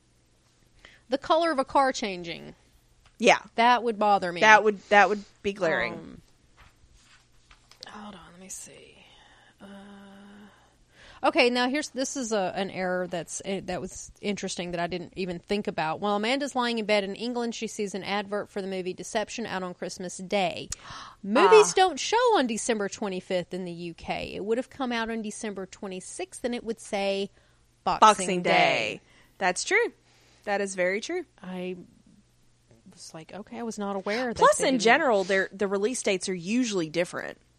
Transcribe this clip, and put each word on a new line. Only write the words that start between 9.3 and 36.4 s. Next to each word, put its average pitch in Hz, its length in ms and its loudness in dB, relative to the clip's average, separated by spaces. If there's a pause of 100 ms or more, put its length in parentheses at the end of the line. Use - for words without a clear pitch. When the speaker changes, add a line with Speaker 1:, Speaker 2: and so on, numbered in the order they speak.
Speaker 1:
Uh, 208 60 -20 (1600)
okay, 285 260 6
now 247 200 2
here's, 294 200 -4
this 269 260 -6
is 240 160 -6
a, 190 240 0
an 190 140 -4
error 180 380 -4
that's, 175 380 -8
eh, 190 200 -6
that 180 160 -6
was - 300 -14 (100)
interesting 190 500 -6
that 175 80 -4
I 175 80 -2
didn't 175 280 -8
even 175 240 -6
think 208 280 -4
about. 160 320 -2
While 208 160 0
Amanda's 254 400 -2
lying 240 220 0
in 214 80 -4
bed 208 180 2
in 196 120 -6
England, 233 400 -6
she 233 120 -8
sees 208 280 -6
an 190 80 -6
advert 202 460 -4
for 202 120 -8
the 190 60 -6
movie 185 260 -6
Deception 208 540 -6
out 185 160 -6
on 180 100 -8
Christmas - 440 -10
Day. 185 520 -4 (260)
<gasps> - 280 -18
Movies 392 480 8
Speaker 2:
Ah. - 40 -4
Speaker 1:
don't 370 240 4
show - 180 0 (200)
on 269 80 4
December 214 440 -2
twenty-fifth 185 640 -4
in 185 120 -6
the 175 60 -8
U 170 240 -10
K. - 400 -6
It 175 100 -8
would 226 140 0
have 254 100 -6
come 247 220 -6
out 226 180 -4
on 226 140 -6
December 208 420 -8
twenty-sixth, - 800 -12
and 240 100 -2
it 240 100 -8
would 220 160 -6
say 196 520 -2 (520)
Boxing - 240 0
Speaker 2:
Boxing 185 360 4
Speaker 1:
Day. 175 80 2
Speaker 2:
Day. 127 500 2 (380)
That's 180 240 0
true. 392 280 2 (520)
That 202 180 -2
is 196 140 -4
very 185 260 0
true. 339 240 -6 (180)
Speaker 1:
I 185 320 -8 (1160)
was - 200 -20
like, 160 200 -18
Okay, 226 260 -14
I 240 40 -8
was 226 140 -8
not 202 200 -4
aware 214 300 -2
that 220 100 -6
Speaker 2:
Plus, 554 220 6
Speaker 1:
they 466 100 2
Speaker 2:
in 262 60 2
Speaker 1:
didn't 214 80 0
Speaker 2:
general, 233 420 6
they're, 190 260 2
the 196 160 -2
release 202 360 -2
dates 196 260 0
are 190 40 -2
usually 190 560 -2